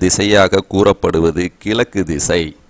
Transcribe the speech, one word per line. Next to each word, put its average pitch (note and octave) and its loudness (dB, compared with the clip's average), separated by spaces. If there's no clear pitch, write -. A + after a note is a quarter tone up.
திசையாக G2 2
கூறப்படுவது F2 0
கிழக்கு A2 -2
திசை. E2+ -2